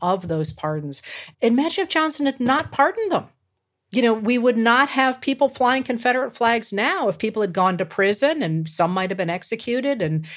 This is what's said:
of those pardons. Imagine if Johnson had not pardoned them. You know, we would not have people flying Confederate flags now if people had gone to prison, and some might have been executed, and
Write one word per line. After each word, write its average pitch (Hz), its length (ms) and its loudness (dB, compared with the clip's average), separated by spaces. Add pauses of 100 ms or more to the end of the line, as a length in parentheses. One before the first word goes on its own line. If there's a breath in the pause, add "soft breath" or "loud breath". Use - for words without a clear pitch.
of 185 260 0
those 156 240 -2
pardons. 151 520 -8 (380 loud breath)
Imagine 285 420 2
if - 60 -4
Johnson 311 360 -2
had 269 140 -2
not 269 320 0
pardoned 381 400 2
them. - 160 0 (640)
You 233 100 0
know, 233 120 4
we 220 240 2
would 240 200 2
not 233 320 4
have 262 320 0
people 277 260 2
flying 254 360 0
Confederate 247 520 -2
flags 233 380 0
now 269 340 0
if 180 120 -2
people 214 220 -2
had 190 120 -2
gone 185 240 2
to 185 80 -2
prison, 208 560 0
and 160 260 -2
some 170 240 0
might 185 200 -2
have 185 60 -4
been 175 120 -2
executed, 240 720 -4
and 156 240 -2 (120)